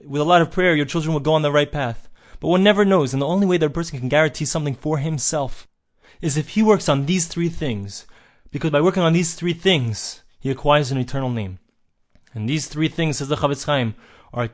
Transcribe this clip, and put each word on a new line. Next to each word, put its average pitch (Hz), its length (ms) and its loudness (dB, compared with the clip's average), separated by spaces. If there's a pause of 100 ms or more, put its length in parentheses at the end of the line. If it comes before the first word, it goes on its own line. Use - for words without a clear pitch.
with 139 160 -4
a 147 60 2
lot 175 160 6
of 165 80 2
prayer, 180 240 2
your 147 140 2
children 160 260 -2
will 151 60 0
go 151 160 2
on 151 80 2
the 147 80 2
right 147 200 2
path. 131 380 -6 (300)
But 156 80 -4
one 180 160 4
never 208 200 6
knows, 170 300 4
and 135 80 -2
the 139 60 0
only 196 180 0
way 180 120 2
that 160 100 2
a - 20 -2
person 165 300 -6
can 127 100 -4
guarantee 151 360 2
something 147 280 -2
for 156 240 -4
himself 147 720 -4 (540)
is 147 160 -2
if 151 120 -4
he 214 140 2
works 208 260 2
on 139 160 0
these 170 220 -2
three 170 220 -4
things, 107 580 -8 (420)
because 151 220 -4
by 143 100 4
working 185 220 2
on 165 100 4
these 175 220 2
three 175 180 -2
things, 147 720 -2 (160)
he 139 100 -4
acquires 143 420 2
an 139 60 -2
eternal 127 320 -2
name. 101 300 -6 (760)
And 110 160 -4
these 151 180 -2
three 151 200 -2
things, 156 300 -2
says 139 100 -6
the 147 80 0
Chafetz 139 320 -2
Chaim, 127 260 0 (420)
are 120 180 -2